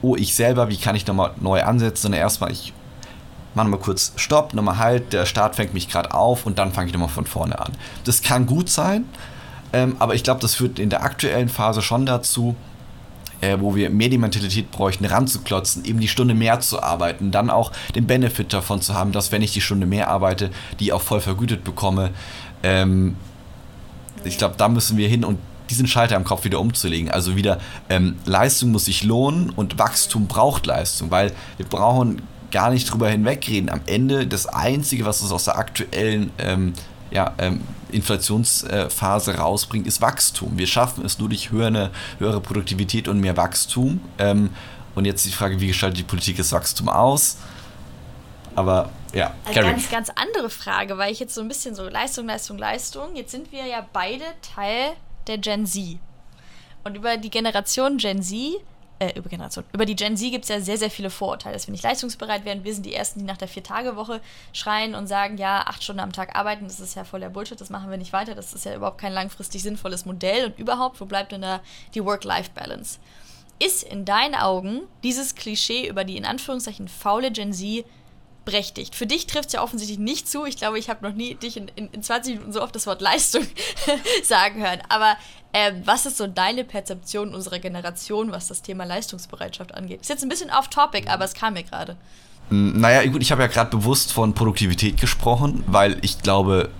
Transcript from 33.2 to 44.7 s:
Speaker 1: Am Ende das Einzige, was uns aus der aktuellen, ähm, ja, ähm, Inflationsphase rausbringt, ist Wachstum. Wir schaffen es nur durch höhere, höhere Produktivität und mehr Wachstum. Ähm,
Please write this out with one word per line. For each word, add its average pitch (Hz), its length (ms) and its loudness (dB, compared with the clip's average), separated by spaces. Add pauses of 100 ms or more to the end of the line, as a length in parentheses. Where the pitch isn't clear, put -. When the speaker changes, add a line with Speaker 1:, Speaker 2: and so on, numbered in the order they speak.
Speaker 1:
Am 76 160 -2
Ende 131 400 2
das - 220 -2
Einzige, 131 560 0
was 104 180 0
uns 101 80 -2
aus 87 140 0
der - 120 2
aktuellen, 107 840 0
ähm, 92 340 2 (400)
ja, 95 260 0
ähm, 90 220 0 (320)
Inflationsphase 101 1400 0
rausbringt, 101 500 0
ist - 140 0
Wachstum. - 580 2
Wir 92 80 2
schaffen 123 380 2
es - 160 -4
nur 104 80 0
durch 107 240 -2
höhere, 110 400 2 (260)
höhere 104 220 2
Produktivität 98 640 0
und 101 140 2
mehr 92 160 4
Wachstum. 127 640 2 (180)
Ähm, 101 320 4 (460)